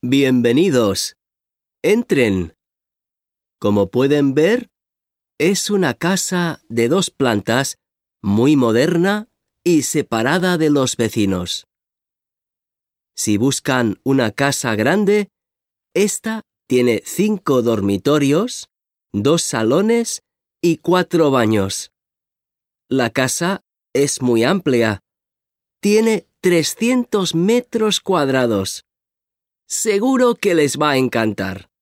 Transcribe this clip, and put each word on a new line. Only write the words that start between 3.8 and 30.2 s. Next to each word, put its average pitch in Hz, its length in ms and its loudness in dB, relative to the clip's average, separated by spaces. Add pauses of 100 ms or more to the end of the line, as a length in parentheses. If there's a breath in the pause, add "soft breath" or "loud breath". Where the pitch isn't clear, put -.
pueden 139 440 2
ver, 196 340 0 (680)
es 185 320 0
una 180 240 0
casa 175 760 -4
de 117 220 0
dos 180 180 0
plantas, 120 720 -2 (420)
muy 113 340 2
moderna 160 760 0 (340)
y 165 200 2
separada 160 760 -2
de 156 100 2
los 139 300 0
vecinos. 98 680 -2 (1500)
Si 104 220 -2
buscan 123 680 -2
una 131 260 0
casa 139 460 -4
grande, 196 540 0 (640)
esta 214 480 -4 (240)
tiene 123 400 2
cinco 190 560 0
dormitorios, 135 1080 0 (460)
dos 135 260 2
salones 190 840 -2 (380)
y 165 160 0
cuatro 170 540 0
baños. 107 640 -2 (1000)
La 127 180 0
casa 139 540 -4 (320)
es 139 260 -2
muy 117 240 2
amplia. 123 560 0 (800)
Tiene 220 460 0 (160)
trescientos 202 920 0
metros 214 680 0
cuadrados. 131 840 -2 (840)
Seguro 240 680 0